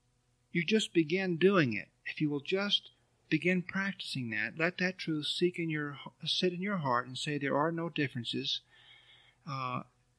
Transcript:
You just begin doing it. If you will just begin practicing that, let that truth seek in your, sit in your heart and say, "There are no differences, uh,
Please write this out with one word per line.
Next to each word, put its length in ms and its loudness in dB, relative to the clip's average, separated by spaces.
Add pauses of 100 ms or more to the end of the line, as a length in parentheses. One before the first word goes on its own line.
(520)
You 140 0
just 280 2
begin 440 2
doing 360 6
it. 140 -6 (180)
If 140 -8
you 100 2
will 120 -2
just 480 -2 (400)
begin 320 2
practicing 720 -4
that, 280 -4
let 200 0
that 180 -2
truth 300 -4
seek 300 0
in 120 -2
your, 280 -4 (280)
sit 260 0
in 100 -6
your 160 -2
heart 300 2
and 100 -10
say, 200 -4
"There 200 0
are 140 4
no 160 -2
differences, 720 -2 (920)
uh, 340 -6 (360)